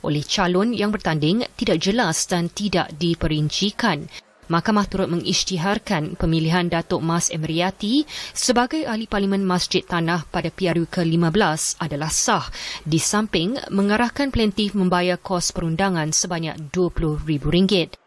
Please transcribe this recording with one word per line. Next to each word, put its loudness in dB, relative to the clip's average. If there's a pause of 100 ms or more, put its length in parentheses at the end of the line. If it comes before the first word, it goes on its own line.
oleh -2
calon 0
yang 0
bertanding 0
tidak 0
jelas 0
dan -2
tidak -2
diperincikan. 0 (440)
Mahkamah 2
turut -2
mengisytiharkan -2
pemilihan 2
Datuk -2
Mas 0
Emriati 0 (320)
sebagai 0
Ahli -4
Parlimen 0
Masjid 0
Tanah 0
pada -4
P -4
R 2
U 0
ke-lima 2
belas 0
adalah -4
sah, 0 (320)
di 0
samping 0
mengarahkan 0
plaintiff 0
membayar 2
kos -2
perundangan 0
sebanyak -4
dua 2
puluh -2
ribu 0
ringgit. 4 (140)